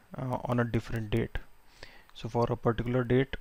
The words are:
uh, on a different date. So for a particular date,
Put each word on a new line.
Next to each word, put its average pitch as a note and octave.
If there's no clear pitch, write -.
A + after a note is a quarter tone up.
uh, B2+
on A#2+
a A#2+
different A2+
date. A2+
So -
for A#2
a A#2+
particular A#2+
date, B2